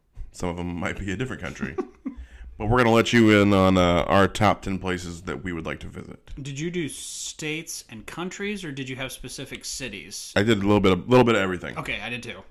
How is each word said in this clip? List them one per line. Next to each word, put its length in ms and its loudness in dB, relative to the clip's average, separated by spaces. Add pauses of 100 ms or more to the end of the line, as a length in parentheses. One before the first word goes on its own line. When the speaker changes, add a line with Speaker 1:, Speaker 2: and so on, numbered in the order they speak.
(320)
Speaker 1:
Some 160 -6
of 80 -4
them 220 -6
might 200 -6
be 140 -6
a 40 -4
different 260 -8
country. 380 -10
<laughs> 60 -8 (720)
But 100 -4
we're 80 4
gonna 160 6
let 220 4
you 260 8
in 140 6
on, 240 6
uh, 240 4
our 260 4
top 320 2
ten 180 -6
places 440 -6
that 200 -8
we 80 -8
would 140 -8
like 160 -8
to 60 -14
visit. 440 -16 (120)
Speaker 2:
Did 180 -12
you 100 -6
do 200 -6
states 1000 -12
and 180 -16
countries, 600 -8
or 40 -8
did 160 -10
you 100 -10
have 160 -10
specific 520 -14
cities? 720 -12
Speaker 1:
I 60 2
did 160 4
a 20 -4
little 180 4
bit 140 4
of, 160 -2
little 160 8
bit 120 4
of 40 2
everything. 380 -4
Speaker 2:
Okay, 240 -8
I 80 -10
did 120 -10
too. 280 -14